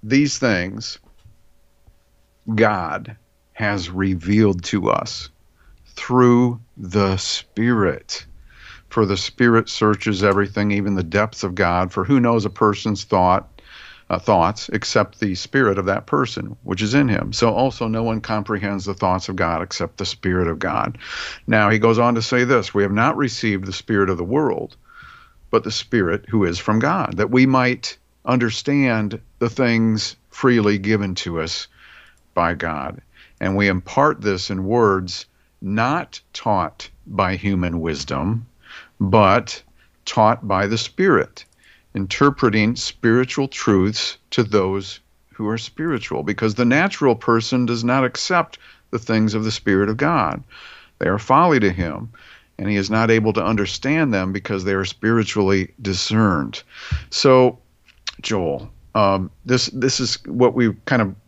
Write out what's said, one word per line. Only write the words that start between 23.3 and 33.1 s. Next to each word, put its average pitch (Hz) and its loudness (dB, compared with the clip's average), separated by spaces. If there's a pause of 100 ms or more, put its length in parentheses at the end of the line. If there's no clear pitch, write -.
the 95 -8
spirit 98 0
of 92 -2
the 87 -4
world, 127 -2 (720)
but - 2
the 110 -6
Spirit 104 -2
who 107 0
is 85 0
from 107 0
God, 151 -2
that 104 -2
we 127 6
might 127 0 (280)
understand 120 0 (180)
the 120 0
things 113 0 (140)
freely 107 2
given 101 0
to 85 -6
us - -6 (680)
by 85 0
God. 78 -8 (380)